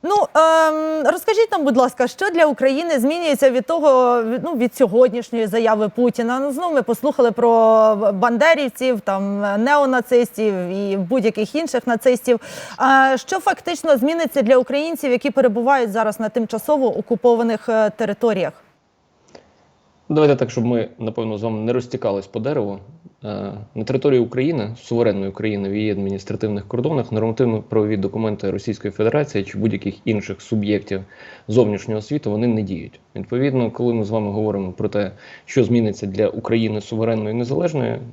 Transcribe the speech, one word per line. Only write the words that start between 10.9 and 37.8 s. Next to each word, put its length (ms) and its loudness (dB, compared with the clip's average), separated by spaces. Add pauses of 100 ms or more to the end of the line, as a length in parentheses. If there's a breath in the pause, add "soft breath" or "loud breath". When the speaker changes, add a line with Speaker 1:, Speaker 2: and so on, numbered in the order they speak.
Speaker 1:
будь-яких 580 -2
інших 320 -2
нацистів. 520 2 (380 loud breath)
А 400 4
що 220 -4
фактично 580 0
зміниться 440 0
для 160 4
українців, 540 -2
які 200 0
перебувають 600 2
зараз 280 -2
на 100 -4
тимчасово 680 0
окупованих, 720 0
е, 200 2
територіях? 640 -2 (1600 soft breath)
Speaker 2:
Давайте 260 4
так, 160 -4
щоб 140 -2
ми, 240 0 (100)
напевно, 380 -6
з 60 -8
вами 160 -4
не 140 -2
розтікались 540 -4
по 120 -8
дереву. 400 -4 (440)
Е, 300 -10 (220)
на 80 -6
території 380 2
України, 600 -4
суверенної 480 -2
України, 400 -6
в 60 -4
її 160 -2
адміністративних 760 -6
кордонах 440 -4
нормативно-правові 880 0
документи 540 -4
Російської 400 -6
Федерації 520 -2
чи 140 -12
будь-яких 380 -4 (100)
інших 360 -4
суб'єктів 600 -4 (460 loud breath)
зовнішнього 540 0
світу, 300 -6
вони 160 0
не 140 0
діють. 380 -8 (160)
Відповідно, 560 -2
коли 220 -2
ми 100 -2
з 60 -6
вами 220 -4
говоримо 400 -4
про 180 -6
те, 220 -4 (340 loud breath)
що 180 0
зміниться 440 0
для 200 0
України 540 -2
суверенної 540 -4
і 20 -2
незалежної, 600 -4 (140)